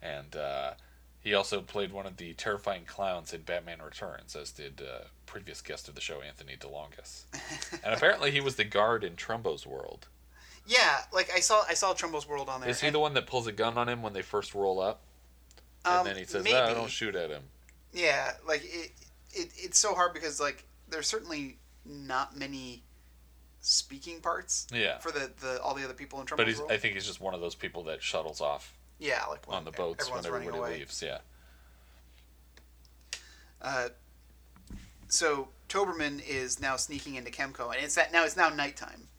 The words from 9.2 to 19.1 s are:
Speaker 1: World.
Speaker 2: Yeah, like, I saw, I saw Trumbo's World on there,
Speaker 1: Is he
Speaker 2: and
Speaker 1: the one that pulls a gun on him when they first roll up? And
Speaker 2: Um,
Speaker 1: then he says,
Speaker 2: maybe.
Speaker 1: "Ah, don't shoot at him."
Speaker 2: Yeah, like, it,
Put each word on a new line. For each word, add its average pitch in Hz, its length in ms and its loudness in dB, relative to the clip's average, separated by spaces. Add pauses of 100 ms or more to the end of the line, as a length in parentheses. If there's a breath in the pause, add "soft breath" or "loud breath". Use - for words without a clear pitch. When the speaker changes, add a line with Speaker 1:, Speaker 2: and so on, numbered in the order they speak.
Speaker 1:
World. - 400 -10 (580 loud breath)
Speaker 2:
Yeah, 196 360 8 (120)
like, 180 200 2
I 180 80 4
saw, 214 280 6
I 170 60 2
saw 190 180 2
Trumbo's 160 360 -4
World 139 200 -4
on 131 120 -4
there, 123 100 -2
Speaker 1:
Is 123 100 0
he 147 80 2
Speaker 2:
and 147 60 0
Speaker 1:
the 151 60 6
one 151 140 4
that 127 120 4
pulls 120 220 0
a 107 40 -4
gun 113 260 2
on 120 100 4
him 120 140 -2
when 107 100 -4
they 95 100 -2
first - 320 -2
roll 98 260 4
up? 98 200 2 (840)
And 359 160 6
Speaker 2:
Um, 180 60 2
Speaker 1:
then 196 100 -2
he 190 80 -6
says, 190 200 -2
Speaker 2:
maybe. 220 120 6
Speaker 1:
"Ah, 117 180 6
don't 117 160 0
shoot 110 260 -2
at 82 140 -2
him." 73 120 -6 (500)
Speaker 2:
Yeah, 139 420 2 (120)
like, 151 180 0
it, 160 280 -10 (400)